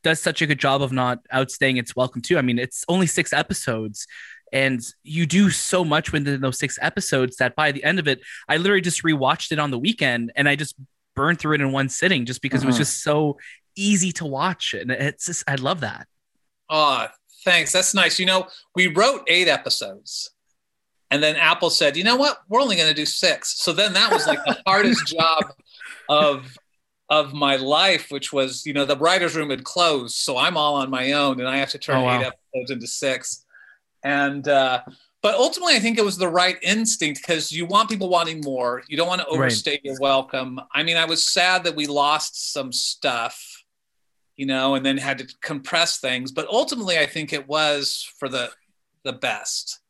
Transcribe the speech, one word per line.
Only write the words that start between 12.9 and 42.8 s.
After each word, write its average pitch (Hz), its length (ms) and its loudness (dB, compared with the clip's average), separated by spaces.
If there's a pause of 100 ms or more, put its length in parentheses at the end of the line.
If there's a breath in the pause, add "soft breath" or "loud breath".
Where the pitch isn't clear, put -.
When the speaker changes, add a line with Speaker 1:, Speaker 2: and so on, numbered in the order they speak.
Speaker 1:
so 151 360 0 (380 loud breath)
easy 196 360 2
to 170 120 -6
watch. 151 500 -4
And 110 160 -6
it's 139 360 -4
just, 175 200 -6
I 143 80 -2
love 143 260 -2
that. - 280 -8 (600)
Speaker 3:
Oh, 147 380 2 (380)
thanks. 170 260 4
That's 185 240 2
nice. 175 240 2
You 185 80 0
know, 185 220 2 (260 loud breath)
we 180 140 2
wrote 214 400 2
eight 175 180 4
episodes - 840 -4 (840)
and 147 100 2
then 151 140 2
Apple 165 340 2
said, 147 260 2
"You 180 80 -2
know 240 120 4
what? 277 220 0 (100)
We're 226 120 2
only 226 160 2
gonna 156 180 2
do 147 120 -2
six." - 560 -2
So 175 100 0
then 196 200 0
that 208 200 2
was, - 140 0
like, 302 180 0
the - 180 -2
Speaker 1:
<laughs> - 40 -6
Speaker 3:
hardest 208 400 2
job 160 460 0 (560 loud breath)
of, 143 480 2 (520)
of 147 260 2
my 139 220 2
life, 151 540 2
which 139 220 -8
was, 131 340 -2
you 147 60 -6
know, 139 120 0
the 135 120 0
writer's 170 380 2
room 151 160 -4
had 131 140 -6
closed. 147 520 0
So 131 200 -2
I'm 160 200 0
all 147 200 2
on 135 140 0
my 131 220 -2
own 139 280 2
and 127 80 -4
I 131 100 -2
have 139 120 -2
to - 80 -8
turn 139 200 -2
Speaker 1:
Oh, 131 40 2
wow. 123 180 2
Speaker 3:
eight 127 60 -2
episodes 127 440 -8
into 117 160 -6
six. - 580 -6 (600 soft breath)
And, 139 420 0
uh, 131 360 2 (380 loud breath)
but 214 140 2
ultimately, 330 400 2
I 226 60 4
think 226 180 0
it 214 60 4
was 190 120 -2
the 180 120 0
right 180 340 2
instinct 180 600 0
'cause 156 300 -2
you 170 140 -4
want 214 240 2
people 190 180 -2
wanting 160 340 2
more. 127 460 -2
You 147 80 -6
don't 170 120 2
wanna 180 160 -2
Speaker 1:
Right. - 80 -4
Speaker 3:
overstay 135 500 0
your 135 180 -8
welcome. 135 600 0 (120)
I 147 120 0
mean, 165 120 0
I 165 80 2
was 165 240 0
sad 180 360 2
that 165 100 -2
we 151 120 -4
lost 143 680 0
some 131 200 -6
stuff, - 920 -4 (720)